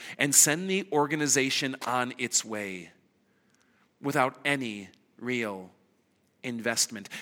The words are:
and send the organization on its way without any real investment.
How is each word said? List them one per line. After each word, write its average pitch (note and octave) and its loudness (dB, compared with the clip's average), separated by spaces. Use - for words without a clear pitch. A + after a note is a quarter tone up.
and C#3 2
send D#3 6
the F#3+ 0
organization C#3+ 2
on B2 0
its B2 0
way G2 -8
without C#3 0
any A2+ -2
real A2 -4
investment. A#2 -2